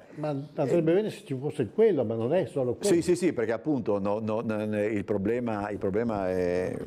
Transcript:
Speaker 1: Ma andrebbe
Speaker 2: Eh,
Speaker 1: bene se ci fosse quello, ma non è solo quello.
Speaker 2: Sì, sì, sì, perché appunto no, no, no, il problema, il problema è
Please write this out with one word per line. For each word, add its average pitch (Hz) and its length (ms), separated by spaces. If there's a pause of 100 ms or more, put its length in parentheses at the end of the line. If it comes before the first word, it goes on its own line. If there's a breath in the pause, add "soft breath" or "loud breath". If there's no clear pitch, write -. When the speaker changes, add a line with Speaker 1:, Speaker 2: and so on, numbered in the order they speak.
(160)
Speaker 1:
Ma 151 120
andrebbe 147 480
Speaker 2:
Eh, 170 60
Speaker 1:
bene 180 260
se - 160
ci 135 140
fosse 135 300
quello, 190 360
ma 110 120
non 117 180
è 185 100
solo 127 300
quello. 196 200
Speaker 2:
Sì, 170 60
sì, 170 160
sì, 170 160
perché 110 200
appunto 113 460
no, 101 200
no, 110 240
no, 107 200
il 104 440
problema, 107 640
il 101 80
problema 101 500
è 90 480 (100)